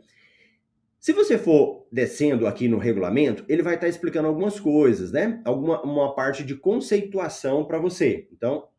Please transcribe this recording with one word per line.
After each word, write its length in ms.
Se 120
você 260
for 520
descendo 560
aqui 220
no 100
regulamento, 680
ele 140
vai 180
tá 80
explicando 400
algumas 320
coisas, 500
né? 340
Alguma, 380
uma 320
parte 300
de 100
conceituação 1080
pra 140
você. 520
Então, 380